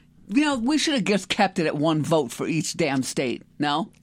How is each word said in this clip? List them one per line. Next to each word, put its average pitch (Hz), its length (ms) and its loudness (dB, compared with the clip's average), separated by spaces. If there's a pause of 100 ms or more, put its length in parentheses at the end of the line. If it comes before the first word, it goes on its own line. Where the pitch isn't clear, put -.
(280)
You 240 140 0
know, 294 160 0
we 247 180 0
should 294 180 0
have 226 100 0
just 190 260 0
kept 190 280 0
it 165 80 2
at 147 120 -2
one 156 240 2
vote 151 280 2
for 131 160 -6
each 151 300 -2
damn 156 260 0
state, 127 400 -4 (160)
no? 147 320 0 (120)